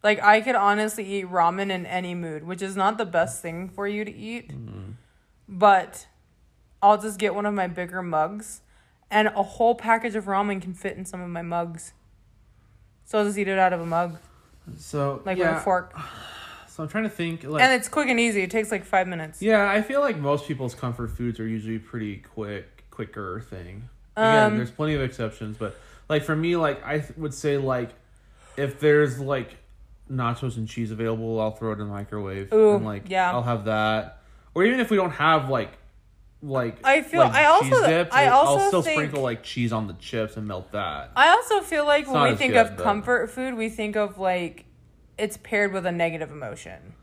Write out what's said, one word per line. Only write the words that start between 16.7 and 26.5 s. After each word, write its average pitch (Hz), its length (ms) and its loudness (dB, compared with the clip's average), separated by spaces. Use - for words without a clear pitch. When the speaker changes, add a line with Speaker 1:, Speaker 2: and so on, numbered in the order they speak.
Speaker 2:
I'm 156 80 -8
trying 220 140 -2
to 208 80 -2
think, 165 320 -6
like 147 180 0
Speaker 1:
And 262 100 6
it's 254 160 0
quick 294 220 0
and 233 100 2
easy. 226 220 2
It 180 80 -2
takes, 214 220 -2
like, 190 120 -4
five 185 240 0
minutes. 160 320 -10
Speaker 2:
Yeah, 202 300 4
I 214 140 2
feel 269 180 -2
like 240 160 0
most 143 300 -2
people's 127 260 -6
comfort 120 380 -6
foods 120 280 -6
are 110 80 -6
usually 110 300 -6
pretty 107 400 -8
quick, - 720 -12
quicker 104 520 -10
thing. 95 460 -16
Again, 220 260 6
Speaker 1:
Um, 214 40 0
Speaker 2:
there's - 140 -4
plenty 151 240 -2
of 135 60 -2
exceptions, 110 560 -6
but, 104 200 -8
like, 151 140 0
for 156 120 -2
me, 170 200 0